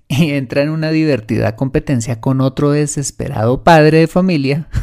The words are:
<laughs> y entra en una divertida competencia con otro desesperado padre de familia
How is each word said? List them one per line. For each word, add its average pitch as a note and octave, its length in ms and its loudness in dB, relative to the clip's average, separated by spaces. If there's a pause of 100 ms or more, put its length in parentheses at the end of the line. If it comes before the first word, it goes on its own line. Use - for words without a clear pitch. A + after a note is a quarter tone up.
<laughs> - 60 -20
y D3 220 0
entra C#3+ 320 -2
en D3+ 60 -2
una D#3 220 -4
divertida A2+ 640 -2
competencia C3 640 -4
con C3 220 -2
otro C#3+ 300 0
desesperado C#3 920 -4
padre D#3+ 360 6
de D#3+ 80 4
familia D#3 600 -2 (160)